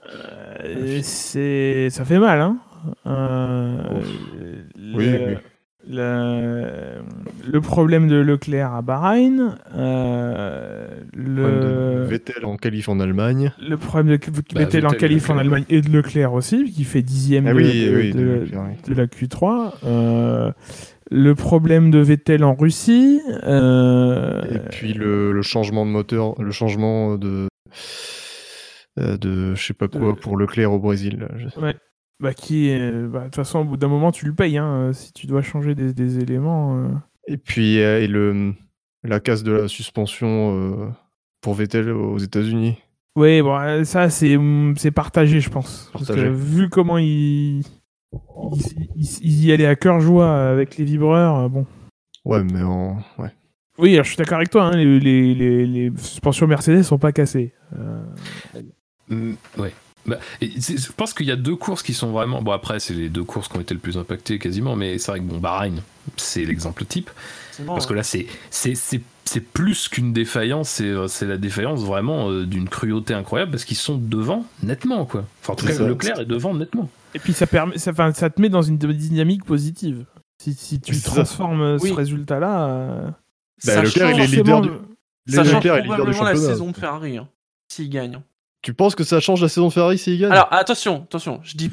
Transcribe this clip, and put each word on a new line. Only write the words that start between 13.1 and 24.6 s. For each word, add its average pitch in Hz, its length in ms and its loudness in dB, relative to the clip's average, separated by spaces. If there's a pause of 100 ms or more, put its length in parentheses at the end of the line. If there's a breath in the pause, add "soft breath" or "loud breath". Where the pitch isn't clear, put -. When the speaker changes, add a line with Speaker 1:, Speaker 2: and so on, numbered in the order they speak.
Speaker 1:
le 151 180 -4
problème 156 320 0
de 147 80 6
K-, 151 140 -6
Speaker 3:
Bah, 151 300 -4
Speaker 1:
Vettel 151 240 2
en 147 40 4
Speaker 3:
Vettel, 123 100 2
Speaker 1:
qualif 156 300 2
en 156 40 4
Speaker 3:
Leclerc. 143 60 2
Speaker 1:
Allemagne 139 300 2
et 156 120 4
de 147 80 2
Leclerc 147 440 2
aussi, 220 380 0
qui 156 120 -2
fait 131 180 0
dixième 135 460 2
Speaker 2:
Ah 117 60 4
Speaker 1:
de, 127 40 6
Speaker 2:
oui, 123 280 6
Speaker 1:
de, 123 100 4
Speaker 2:
oui, 110 180 2
de 127 60 0
Speaker 1:
de, 127 60 2
Speaker 2:
Leclerc, 113 420 -2
oui. 104 220 -10
Speaker 1:
de 127 100 0
la 123 80 2
Q 127 200 -6
trois. 214 560 0
Euh... 117 680 2 (600 loud breath)
le 139 240 6
problème 160 560 6
de 151 80 8
Vettel 147 440 4
en 139 120 6
Russie. 240 680 4 (220)
Euh, 127 1000 4 (100)
Speaker 2:
Et 117 80 -2 (100)